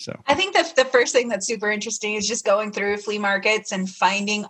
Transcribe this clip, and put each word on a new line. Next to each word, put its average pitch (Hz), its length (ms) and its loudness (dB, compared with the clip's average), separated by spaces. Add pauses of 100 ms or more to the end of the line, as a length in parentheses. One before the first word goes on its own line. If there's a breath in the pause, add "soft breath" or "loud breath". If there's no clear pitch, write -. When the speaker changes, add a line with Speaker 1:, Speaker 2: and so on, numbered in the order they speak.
Speaker 1:
So - 160 -10 (120)
Speaker 2:
I 277 80 6
think 381 180 -2
that 339 220 2
the 262 80 6
first 262 280 2
thing 247 160 2
that's 196 200 -4
super 208 240 -2
interesting 214 420 -4
is 208 140 -2
just 214 160 -4
going 208 260 2
through 202 280 -2
flea 208 200 -4
markets 208 540 0
and 190 180 -2
finding 202 600 0